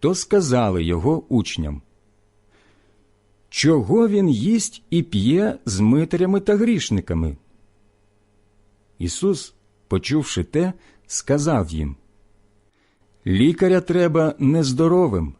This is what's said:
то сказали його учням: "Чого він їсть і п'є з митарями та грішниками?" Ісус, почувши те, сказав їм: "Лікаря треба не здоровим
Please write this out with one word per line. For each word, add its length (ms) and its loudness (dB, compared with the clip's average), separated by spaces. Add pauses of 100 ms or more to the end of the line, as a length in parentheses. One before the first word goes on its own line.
то 140 0
сказали 680 0
його 440 -2
учням: 540 -4 (1700)
"Чого 600 2
він 200 2
їсть 640 -2
і 120 0
п'є 640 0
з 160 -4
митарями 600 2
та 160 0
грішниками?" 800 -2 (1600)
Ісус, 560 -4 (340)
почувши 560 -2
те, 280 -2 (340)
сказав 640 -2
їм: 260 -6 (1300)
"Лікаря 540 2
треба 580 0
не 240 2
здоровим 760 0